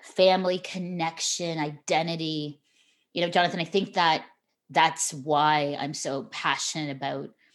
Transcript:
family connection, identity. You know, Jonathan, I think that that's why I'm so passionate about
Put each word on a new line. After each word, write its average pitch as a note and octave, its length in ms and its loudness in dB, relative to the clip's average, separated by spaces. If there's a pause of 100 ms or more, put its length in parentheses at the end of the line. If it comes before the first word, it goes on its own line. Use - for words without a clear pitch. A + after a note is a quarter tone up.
family F#3 580 4
connection, F3 1000 -4
identity. D#3 1000 -4 (520)
You - 80 -4
know, F3 80 2
Jonathan, F3 300 2
I E3+ 60 -2
think G3 300 -2
that E3 280 2 (460)
that's D#3+ 440 2
why D3 640 2
I'm C#3+ 160 -6
so C#3 300 -6
passionate D3 720 -4
about C#3 340 -8 (240)